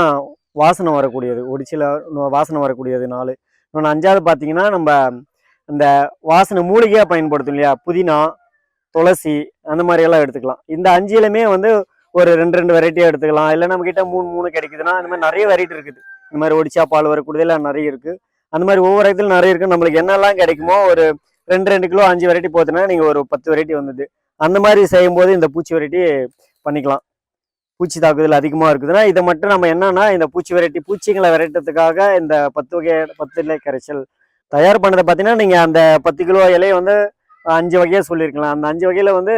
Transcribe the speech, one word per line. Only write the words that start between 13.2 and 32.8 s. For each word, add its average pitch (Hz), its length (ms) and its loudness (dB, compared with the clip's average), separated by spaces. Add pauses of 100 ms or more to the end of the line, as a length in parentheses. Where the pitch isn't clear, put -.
இல்ல 170 160 0
நம்ம 180 180 -2
கிட்ட 185 200 -2
மூணு 180 220 -4
மூணு 175 200 -6
கிடைக்குதுன்னா 156 460 -6
அந்த 180 140 -4
மாதிரி 175 180 -6
நிறைய 170 220 0
வெரைட்டி 175 260 0
இருக்குது. 147 260 -18 (240)
இந்த 151 160 -10
மாதிரி 156 180 0
ஒடிச்சா 160 280 0
பால் 151 240 0
வரக்கூடியது 151 360 -2
எல்லாம் 160 180 0
நிறைய 147 280 -4
இருக்கு. 135 200 -12 (420)
அந்த 160 120 -2
மாதிரி 196 200 2
ஒவ்வொரு 196 220 2
இடத்துல 202 240 0
நிறைய 180 220 4
இருக்கு. 180 180 -2
நம்மளுக்கு 170 300 0
என்னெல்லாம் 196 340 0
கிடைக்குமோ 170 400 0 (100)
ஒரு 170 180 4 (440)
ரெண்டு 185 240 0
ரெண்டு 185 160 0
கிலோ 190 180 2
அஞ்சு 180 220 2
வெரைட்டி 175 220 0
போச்சுன்னா 165 360 0
நீங்க 175 200 0
ஒரு 147 220 0
பத்து 143 220 -8
வெரைட்டி 156 240 -2
வந்தது. 139 320 -8 (340)
அந்த 170 200 0
மாதிரி 202 260 4
செய்யும் 180 340 2
போது 185 140 4
இந்த 165 140 2
பூச்சி 165 260 -8
வெரைட்டி 160 300 -2 (600)
பண்ணிக்கலாம். 143 380 -4 (760)
பூச்சி 170 200 -6
தாக்குதல் 156 400 0
அதிகமா 156 300 -2
இருக்குதுன்னா 151 340 0
இதை 185 200 2
மட்டும் 175 260 -2
நம்ம 180 180 2
என்னன்னா 185 360 0 (100)
இந்த 165 140 0
பூச்சி 170 260 -8
வெரைட்டி, 170 260 0
பூச்சிகளை 190 520 -2
விரட்டுறதுக்காக 160 640 -2 (180)
இந்த 156 200 -2 (180)
பத்து 143 220 -8
வகை, 165 220 -2 (200)